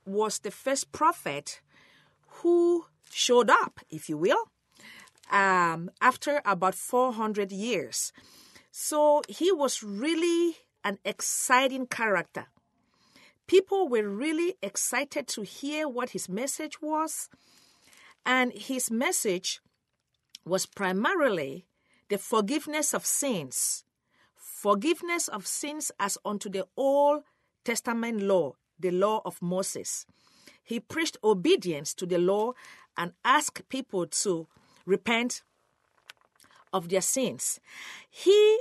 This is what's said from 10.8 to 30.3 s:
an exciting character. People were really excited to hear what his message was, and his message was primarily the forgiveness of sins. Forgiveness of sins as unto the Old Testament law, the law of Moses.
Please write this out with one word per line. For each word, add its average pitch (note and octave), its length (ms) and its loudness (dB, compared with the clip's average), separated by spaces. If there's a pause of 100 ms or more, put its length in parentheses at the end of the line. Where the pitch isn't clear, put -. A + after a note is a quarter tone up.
an G3+ 220 -4
exciting B3+ 800 0
character. G3+ 600 -2 (1000)
People F#4+ 400 4
were A3 220 0
really D#4 520 -2
excited A#3+ 680 -4
to G#3+ 140 -8
hear D4 440 -6
what B3 220 -4
his - 180 -8
message A#3 540 -6
was, D#4 480 -4 (960)
and B3 260 2
his - 400 -6
message A3+ 720 -2 (840)
was F3 200 -2
primarily G3 1000 0 (420)
the G3+ 80 0
forgiveness D4 760 -2
of G3 120 -4
sins. - 800 -2 (500)
Forgiveness E4 920 -2
of G3 180 -10
sins D4+ 500 -6
as G3+ 280 -2
unto G#3 240 -6
the F#3+ 260 -4
Old C#4+ 480 4 (400)
Testament A#3 580 -4
law, F#3 320 2 (260)
the F3+ 120 -2
law G#3 340 2
of F3+ 160 -10
Moses. F3+ 640 -4 (580)